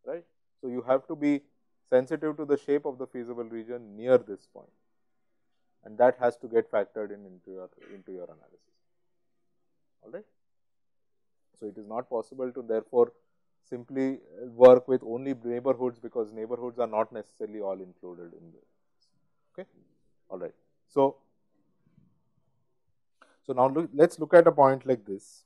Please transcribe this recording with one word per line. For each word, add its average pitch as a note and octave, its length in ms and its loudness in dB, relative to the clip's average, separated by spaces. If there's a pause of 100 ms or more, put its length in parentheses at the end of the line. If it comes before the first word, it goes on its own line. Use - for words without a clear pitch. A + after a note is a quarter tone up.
right. E3 180 -10 (360)
So, C3+ 80 -12
you B2 140 -6
have C3 260 0
to E3 80 -8
be D3 260 0 (480)
sensitive D3 480 0
to D#3 80 -8
the C#3+ 120 0
shape C#3+ 280 -2
of C3+ 120 -8
the B2+ 100 -10
feasible A#2+ 380 -12
region A2+ 500 -14
near B2 220 4
this G#2+ 360 -4
point, - 140 -20 (1160)
and A2 120 -16
that B2 220 4
has A#2+ 180 -2
to B2+ 100 -18
get A2+ 220 -2
factored G#2 420 -6
in G2+ 140 -18
into F#2 260 -20
your, F#2 180 -16 (240)
into G2 180 -20
your F2+ 140 -14
analysis, - 500 -20 (1300)
all G#2+ 80 -20
right. F#3+ 140 -16 (1300)
So, A2 100 -14
it G2+ 100 -14
is G#2+ 100 -18
not A2+ 220 -10
possible B2+ 420 -8
to C3 100 -14
therefore A#2 520 0 (560)
simply C3+ 480 -6 (380)
work B2+ 320 10
with C3 180 0
only B2+ 300 -6 (100)
neighborhoods, A#2+ 540 -2
because A2+ 340 -8
neighborhoods A#2+ 460 -10
are A#2 80 -2
not A2 260 -4
necessarily G#2+ 480 -12
all F#2+ 180 -6
included F2 540 -18
in E2+ 180 -20
this, - 140 -20 (880)
okay, - 160 -18 (600)
all F#2+ 100 -14
right. F2 140 -12 (360)
So, C#3 280 0 (2250)
so C#3 80 -8
now B2+ 160 4
look, D#3 240 -2
let's D#3 260 4
look D#3 140 -2
at F3 140 10
a E3 40 8
point C3+ 340 4
like A#2+ 200 -2
this. - 400 -16